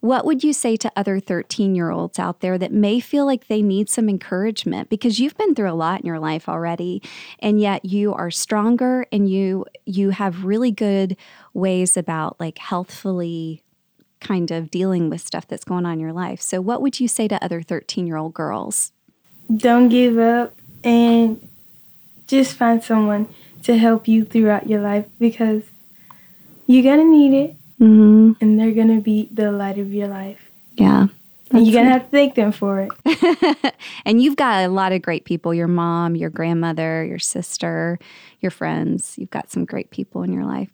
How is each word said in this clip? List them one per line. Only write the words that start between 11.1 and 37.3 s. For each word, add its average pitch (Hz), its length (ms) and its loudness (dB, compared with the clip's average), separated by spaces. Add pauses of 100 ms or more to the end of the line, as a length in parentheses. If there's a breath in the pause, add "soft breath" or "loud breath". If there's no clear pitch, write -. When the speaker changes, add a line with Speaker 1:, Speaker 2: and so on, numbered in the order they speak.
Speaker 1:
ways 185 420 -2
about, 160 460 -6
like, 165 160 -10
healthfully 170 1040 -8 (560)
kind 175 320 -4
of 165 180 -8
dealing 180 400 -2
with 165 120 -8
stuff - 260 -12
that's - 160 -12
going 180 220 -6
on 170 80 -6
in 160 80 -8
your 160 100 -8
life. 175 300 -10
So - 180 -6
what 214 220 -4
would 269 180 -4
you 247 80 0
say 220 220 -2
to 202 120 -2
other 170 200 -8
thirteen-year-old 165 720 -8
girls? - 580 -6 (640)
Speaker 2:
Don't 240 320 4
give 240 320 4
up 233 340 0 (300)
and 233 640 2 (800)
just 269 300 0
find 233 260 2
someone 214 460 0 (340 soft breath)
to 233 140 2
help 226 320 2
you 220 160 4
throughout 214 420 0
your 214 140 0
life 208 240 -2 (120)
because 226 460 0 (1000 soft breath)
you're 254 180 6
gonna 294 260 6
need 294 240 8
it. 285 220 0 (240)
Speaker 1:
Mm-hmm. 220 520 10 (100)
Speaker 2:
And 214 180 4
they're 220 120 2
gonna 220 300 4
be 214 300 -2
the 208 200 -2
light 202 260 -4
of 196 160 -8
your 202 140 -4
life. 196 420 -14 (240)
Speaker 1:
Yeah, 202 340 4 (440)
Speaker 2:
And 233 160 6
you're 220 60 4
Speaker 1:
that's - 20 4
Speaker 2:
gonna 240 140 6
Speaker 1:
it. - 20 6
Speaker 2:
have 254 140 2
to - 40 -20
thank 285 240 2
them 214 180 0
for 196 360 -4 (180)
it. 311 760 0
Speaker 1:
<laughs> - 240 -20
And 226 180 2
you've 277 140 2
got 220 300 0
a 180 40 -2
lot 190 240 0
of 185 80 -2
great 165 240 -6
people, 170 280 -4
your 170 140 -2
mom, 170 480 -2
your 165 140 -6
grandmother, 160 760 -4
your 175 140 -10
sister, 170 800 -6 (400 soft breath)